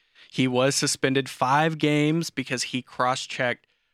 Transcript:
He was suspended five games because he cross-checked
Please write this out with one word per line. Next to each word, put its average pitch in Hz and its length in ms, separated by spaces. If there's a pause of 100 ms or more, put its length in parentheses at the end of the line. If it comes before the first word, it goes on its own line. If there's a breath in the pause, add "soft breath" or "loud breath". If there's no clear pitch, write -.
(300 soft breath)
He 131 180
was 127 260
suspended 135 540
five 151 500
games 151 520
because 127 340
he 123 180
cross-checked 127 840 (280)